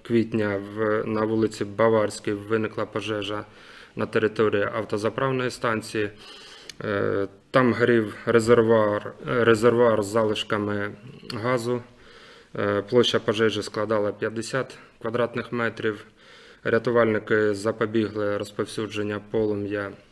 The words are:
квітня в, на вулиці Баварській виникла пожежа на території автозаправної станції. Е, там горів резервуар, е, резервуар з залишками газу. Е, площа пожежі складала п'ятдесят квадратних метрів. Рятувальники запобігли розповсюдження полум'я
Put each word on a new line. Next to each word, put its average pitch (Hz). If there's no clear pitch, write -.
квітня 110
в, 107
на 110
вулиці 110
Баварській 107
виникла 107
пожежа 104
на 113
території 107
автозаправної 117
станції. 110
Е, 101
там 127
горів 113
резервуар, 113
е, 123
резервуар 113
з 98
залишками 104
газу. 120
Е, 101
площа 117
пожежі 107
складала 104
п'ятдесят 113
квадратних 117
метрів. 110
Рятувальники 113
запобігли 107
розповсюдження 104
полум'я 104